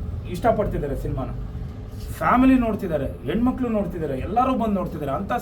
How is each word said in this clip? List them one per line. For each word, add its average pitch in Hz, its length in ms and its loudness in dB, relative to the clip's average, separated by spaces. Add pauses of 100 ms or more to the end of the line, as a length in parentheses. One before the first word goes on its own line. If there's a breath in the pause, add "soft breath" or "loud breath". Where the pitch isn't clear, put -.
(280)
ಇಷ್ಟಪಡ್ತಿದ್ದಾರೆ 175 680 0
ಸಿನಿಮಾನ, 135 340 -4 (800)
ಫ್ಯಾಮಿಲಿ 240 420 6
ನೋಡ್ತಿದ್ದಾರೆ, 196 520 2
ಹೆಣ್ಮಕ್ಳು 240 640 0
ನೋಡ್ತಿದ್ದಾರೆ, 170 500 -2
ಎಲ್ಲರೂ 240 360 2
ಬಂದು 214 200 2
ನೋಡ್ತಿದ್ದಾರೆ. 151 380 -2
ಅಂಥ 196 300 -2